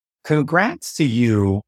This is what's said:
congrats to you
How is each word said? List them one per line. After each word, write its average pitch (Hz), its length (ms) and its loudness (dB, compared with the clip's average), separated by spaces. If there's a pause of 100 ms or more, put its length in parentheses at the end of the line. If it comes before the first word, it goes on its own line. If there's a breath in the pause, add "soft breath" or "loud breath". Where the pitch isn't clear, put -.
(220)
congrats 165 760 -2
to 160 60 2
you 110 640 2